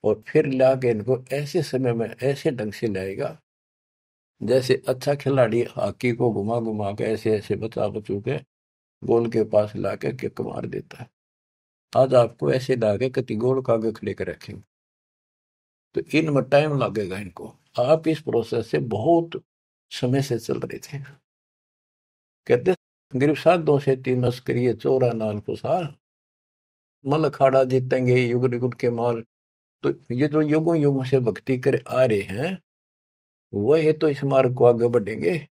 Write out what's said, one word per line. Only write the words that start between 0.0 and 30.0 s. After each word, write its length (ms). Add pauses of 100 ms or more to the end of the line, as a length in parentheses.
और 240
फिर 180
लाके 440
इनको 420
ऐसे 300
समय 300
में, 300
ऐसे 280
ढंग 220
से 140
लाएगा, 560 (1000)
जैसे 460
अच्छा 260
खिलाड़ी 480
हॉकी 500
को 200
घुमा 280
घुमा 320
के, 120
ऐसे 340
ऐसे 180
बचा 320
बचू 320
के 320 (520)
गोल 260
के 140
पास 320
लाके 360
किक 280
मार 260
देता 360
है। 80 (840)
आज 180
आपको 380
ऐसे 240
लाके 340
कति 240
गोल 280
के 100
आगे 200
खड़े 220
कर 120
रखेंगे, 360 (1300)
तो 240
इनमें 260
टाइम 340
लगेगा 400
इनको। 380 (240)
आप 280
इस 120
प्रोसेस 460
से 120
बहुत 680 (460)
समय 320
से 160
चल 220
रहे 180
थे। 260 (1400)
कहते, 280 (440)
"गिरफ्त 240
साधों 360
से 180
तीन 240
मस्करी 540
चोरा 380
नाल 280
खुशाल, 540 (1120)
मल 180
अखाड़ा 400
जीतेंगे 520
युग 380
युग 200
के 160
माल।" 340 (580)
तो 320